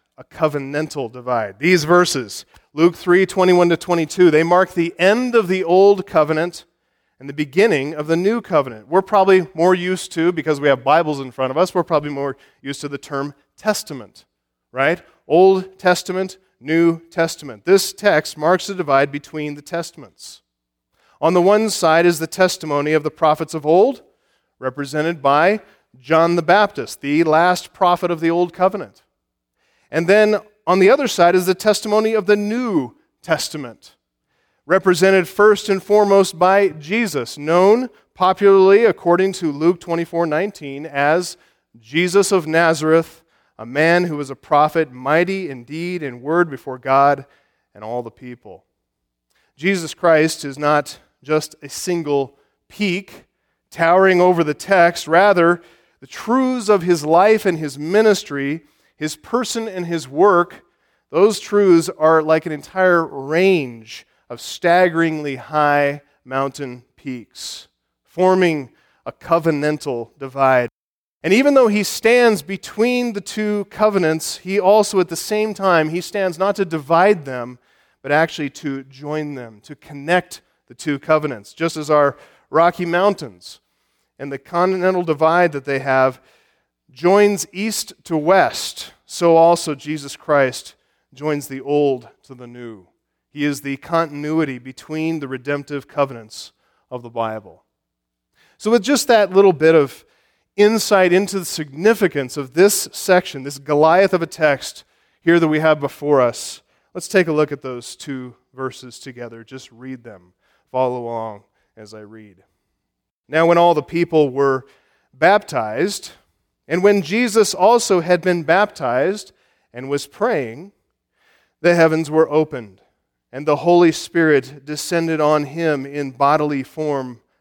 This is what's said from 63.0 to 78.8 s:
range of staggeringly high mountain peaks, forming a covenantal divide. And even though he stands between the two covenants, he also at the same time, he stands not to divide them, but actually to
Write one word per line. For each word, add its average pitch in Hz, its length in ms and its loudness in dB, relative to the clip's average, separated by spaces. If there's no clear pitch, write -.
range 143 1040 -4
of 117 100 -14
staggeringly 165 960 0
high 143 640 0
mountain 131 600 -8
peaks, - 720 -14
forming 175 680 0
a - 80 -12
covenantal 151 1080 -2
divide. 131 520 0
And 165 120 0
even 277 180 4
though 262 160 4
he 208 140 0
stands 226 580 2
between 233 720 -4
the 202 80 -10
two 208 460 -4
covenants, 185 720 -2
he 190 200 -6
also 202 420 2
at 175 100 0
the 165 60 -8
same 214 360 -4
time, 175 380 0
he 170 100 -6
stands 185 380 -4
not 196 180 -2
to 196 80 -4
divide 165 640 0
them, 127 320 -10
but 135 100 -10
actually 156 380 0
to 135 360 -10